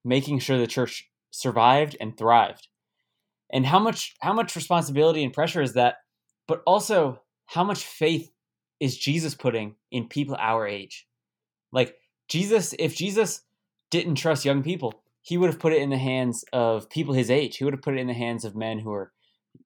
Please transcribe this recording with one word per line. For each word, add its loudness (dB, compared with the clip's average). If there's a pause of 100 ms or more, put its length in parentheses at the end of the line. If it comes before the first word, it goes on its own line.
making 0
sure 0
the 2
church -6 (200)
survived 4
and -10
thrived. 4 (800)
And 0
how 4
much, -2
how -2
much -2
responsibility 2
and -4
pressure -2
is -2
that? 4 (500)
But -2
also, 2 (260)
how 0
much -4
faith -2 (500)
is 0
Jesus -2
putting -4 (140)
in -6
people -4
our 0
age? -10 (640)
Like, 0 (320)
Jesus, 0
if 0
Jesus -2 (480)
didn't 0
trust 0
young 2
people, -6 (200)
he -2
would 4
have -2
put 2
it 4
in 0
the 0
hands -2
of 0
people -2
his 2
age. 0
He -4
would 0
have -10
put -2
it -2
in -4
the -4
hands -4
of -10
men -4
who -8
are -8 (540)